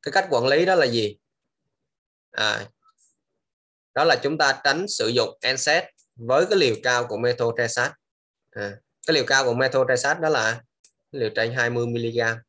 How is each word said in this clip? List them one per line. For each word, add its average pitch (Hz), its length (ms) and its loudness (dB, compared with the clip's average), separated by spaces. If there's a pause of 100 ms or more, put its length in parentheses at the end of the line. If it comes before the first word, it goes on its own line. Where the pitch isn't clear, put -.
Cái 147 100 -8
cách 190 180 0
quản 123 160 2
lý 147 180 4
đó 185 100 4
là 156 120 4
gì? 113 320 -2 (1120)
À, 107 380 -4 (1300)
đó 143 100 2
là 151 180 4
chúng 151 160 -2
ta 139 260 2
tránh 160 240 0
sử 110 200 -2
dụng 117 300 0 (140)
N 135 40 -2
said 160 280 0 (320)
với 127 340 0
cái 196 80 4
liều 123 240 2
cao 123 240 0
của 104 100 -8
methotrexate. 120 800 -2 (560)
À, 104 260 -10 (300)
cái 160 80 2
liều 135 120 0
cao 135 180 2
của 120 100 0
methotrexate 131 680 0
đó 160 80 0
là 117 340 0 (500)
liều 117 220 -4
trên 113 180 -2
hai 120 180 0
mươi 120 160 -2
mi-li-gam. 117 520 -2 (100)